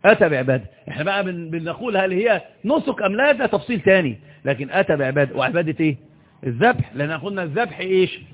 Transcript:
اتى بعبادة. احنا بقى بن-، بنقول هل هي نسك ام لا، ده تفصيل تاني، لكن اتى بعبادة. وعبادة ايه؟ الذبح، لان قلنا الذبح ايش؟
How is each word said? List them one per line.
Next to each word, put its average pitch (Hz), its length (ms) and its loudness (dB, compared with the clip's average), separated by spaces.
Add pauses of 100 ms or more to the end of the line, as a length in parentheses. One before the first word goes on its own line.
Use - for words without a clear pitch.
اتى 202 240 6
بعبادة. 127 360 0 (240)
احنا 147 160 -6
بقى 196 200 -2
بن-، 170 260 -8
بنقول 170 460 -6
هل 190 160 2
هي 202 300 2 (220)
نسك 233 380 0
ام 196 100 0
لا، 269 200 2
ده 262 140 0
تفصيل 202 340 -2
تاني، 175 380 4 (260)
لكن 139 260 -4
اتى 185 260 2
بعبادة. 139 400 0
وعبادة 151 440 0
ايه؟ 151 160 2 (500)
الذبح، 156 480 0
لان 143 180 -4
قلنا 185 300 -6
الذبح 165 360 -4
ايش؟ 185 420 0 (140)